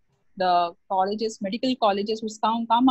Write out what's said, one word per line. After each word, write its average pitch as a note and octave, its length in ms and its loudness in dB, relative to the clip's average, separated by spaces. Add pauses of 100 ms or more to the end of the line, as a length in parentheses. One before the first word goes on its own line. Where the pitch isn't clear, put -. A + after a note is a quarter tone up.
(440)
the F3+ 100 2 (400)
colleges, G#3 540 -2
medical A#3+ 260 -2 (120)
colleges G#3+ 380 0
which G#3+ 200 -8
come, A3+ 240 -2
come A#3+ 240 4